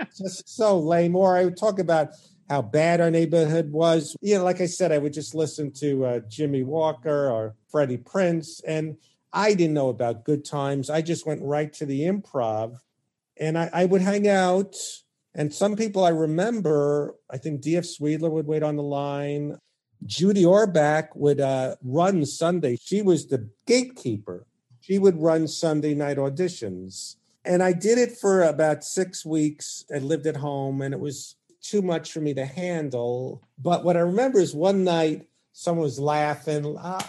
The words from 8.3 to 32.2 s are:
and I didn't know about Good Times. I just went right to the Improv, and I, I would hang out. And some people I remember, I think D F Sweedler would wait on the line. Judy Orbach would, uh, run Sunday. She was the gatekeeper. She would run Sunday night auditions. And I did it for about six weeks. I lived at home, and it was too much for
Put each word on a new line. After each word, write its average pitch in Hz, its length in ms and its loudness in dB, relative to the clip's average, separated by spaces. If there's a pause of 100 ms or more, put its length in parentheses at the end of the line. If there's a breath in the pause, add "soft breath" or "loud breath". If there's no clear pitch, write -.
and 156 300 -4 (360)
I 208 220 2
didn't 165 200 2
know 139 140 2
about 117 360 -4
Good 147 200 0
Times. 139 460 -4
I 156 120 -2
just 165 240 -4
went 151 160 -6
right 147 320 -4
to 151 120 -8
the 139 160 -2
Improv, 123 760 -2 (600)
and 156 200 -2
I, 170 140 -2
I 175 140 2
would 185 160 4
hang 202 260 2
out. 190 480 2 (580)
And 151 200 -2
some 202 200 0
people 202 300 0
I 170 60 6
remember, 156 1040 0 (160)
I 131 80 -8
think 143 240 -6
D 156 160 0
F 170 80 -4
Sweedler 156 440 -2
would 156 160 -2
wait 156 160 0
on 151 140 0
the 147 60 -2
line. 143 760 -4 (480)
Judy 190 380 2
Orbach 165 720 4
would, 143 240 2
uh, 135 420 -2
run 160 420 0
Sunday. 160 560 -2
She 208 220 -2
was 165 240 2
the 110 240 -4 (160)
gatekeeper. 117 800 -2 (340)
She 190 160 -2
would 190 240 4
run 160 280 2
Sunday 151 440 0
night 143 260 -2
auditions. 135 1000 -6 (280)
And 180 200 2
I 185 80 4
did 196 260 2
it 240 180 2
for 190 280 4
about 151 400 2
six 185 420 -6
weeks. 151 680 -4
I 147 60 -4
lived 139 280 -2
at 151 100 -2
home, 139 460 -4
and 139 120 -6
it - 60 -8
was - 340 -10 (260)
too 208 220 -2
much 165 300 -4
for 160 80 -8